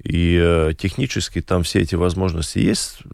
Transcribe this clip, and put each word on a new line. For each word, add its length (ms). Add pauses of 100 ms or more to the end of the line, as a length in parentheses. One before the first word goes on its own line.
И, 380
э, 340
технически 640
там 200
все 200
эти 140
возможности 640
есть, 400 (140)